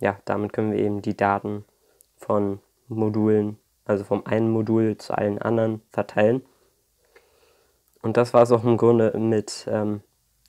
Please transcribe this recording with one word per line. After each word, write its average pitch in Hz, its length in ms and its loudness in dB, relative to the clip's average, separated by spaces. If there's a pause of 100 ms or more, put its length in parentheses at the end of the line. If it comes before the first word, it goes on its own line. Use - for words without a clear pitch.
ja, 101 240 -2
damit 101 280 -4
können 110 200 -2
wir 104 60 -2
eben 104 240 -2
die 104 140 -6
Daten 104 480 -2 (520)
von 101 440 -2 (260)
Modulen, 107 720 0 (260)
also 101 200 -2
vom 101 200 -4
einen 113 260 0
Modul 110 460 0
zu - 220 -8
allen 104 240 -2
anderen 110 480 -2
verteilen. 107 520 0 (1600)
Und 110 160 -4
das 123 160 2
war's 120 200 6
auch 113 120 4
im 120 120 4
Grunde 113 420 4
mit, 110 500 -2
ähm, 104 340 -4 (460)